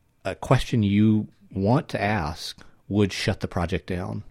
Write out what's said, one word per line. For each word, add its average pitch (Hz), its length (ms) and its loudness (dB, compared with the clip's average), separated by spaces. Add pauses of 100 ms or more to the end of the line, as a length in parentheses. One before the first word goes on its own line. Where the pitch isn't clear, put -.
(240)
a 92 120 -4
question 123 480 2
you 104 440 4 (240)
want 104 380 0
to - 120 -4
ask 101 600 -4 (240)
would 101 240 2
shut - 280 -2
the 95 80 -6
project 85 400 -4
down 104 440 -6